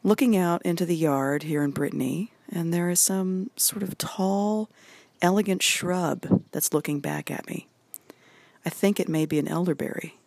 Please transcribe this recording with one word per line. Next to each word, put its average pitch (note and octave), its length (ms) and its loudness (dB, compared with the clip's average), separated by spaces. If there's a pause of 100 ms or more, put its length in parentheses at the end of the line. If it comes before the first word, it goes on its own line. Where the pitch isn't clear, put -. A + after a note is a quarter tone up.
Looking A3 340 4
out F3 280 2
into E3+ 220 0
the E3+ 100 0
yard C#3+ 480 0
here D3+ 180 -2
in C#3+ 100 0
Brittany, C#3+ 600 -4 (180)
and E3+ 240 -2
there F3 160 0
is E3+ 100 0
some F#3 580 0
sort - 260 -2
of F#3 140 -8
tall, G3+ 720 0 (520)
elegant F#3+ 400 4
shrub - 920 2
that's - 220 -2
looking D3 260 0
back D3 300 -6
at - 180 -8
me. - 200 -8 (960)
I E3+ 40 -2
think G3 300 0
it F3 100 -2
may D#3 160 2
be D3+ 140 0
an - 80 0
elderberry. - 800 -4